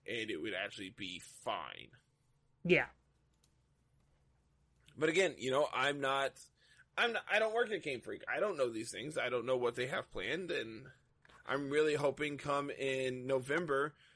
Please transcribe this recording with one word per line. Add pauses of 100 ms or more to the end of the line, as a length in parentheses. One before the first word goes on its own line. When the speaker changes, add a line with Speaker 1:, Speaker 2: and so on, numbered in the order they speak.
Speaker 1:
and
it
would
actually
be
fine. (760)
Speaker 2:
Yeah. (2000)
Speaker 1:
But
again,
you
know,
I'm
not, (640)
I'm
not,
I
don't
work
at
Game
Freak.
I
don't
know
these
things.
I
don't
know
what
they
have
planned,
and (580)
I'm
really
hoping
come
in
November, (220)